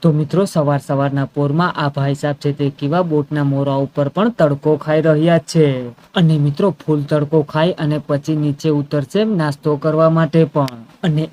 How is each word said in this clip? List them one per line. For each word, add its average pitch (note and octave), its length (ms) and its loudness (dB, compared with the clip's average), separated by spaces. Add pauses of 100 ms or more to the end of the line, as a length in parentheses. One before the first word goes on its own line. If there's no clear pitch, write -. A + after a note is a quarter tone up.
તો E3 100 4
મિત્રો, D#3 320 0
સવાર C#3+ 420 0
સવારના C#3 380 -2
પોરમાં C#3+ 480 0
આ D3 160 -4
ભાઈ C#3 260 -2
સાહેબ D3 220 -2
છે C#3+ 160 -2
તે C#3+ 180 -2
કેવા D3 320 -2
બોટના D3+ 420 -2
મોરા C#3 300 0
ઉપર C#3 340 -2
પણ A3 220 -2
તડકો D3+ 460 0
ખાઈ D#3 240 -2
રહ્યા D#3+ 380 2
છે. C#3 500 0
અને D#3+ 500 0
મિત્રો, D3 320 0
ફૂલ D3+ 320 -2
તડકો D3 400 0
ખાઈ E3 300 0
અને D3+ 260 -2
પછી D3 380 -4
નીચે D3 340 -2
ઉતરશે D3 540 -2
નાસ્તો D3+ 520 0
કરવા D#3 340 2
માટે E3 340 4
પણ. D3+ 220 0 (360)
અને D#3 300 0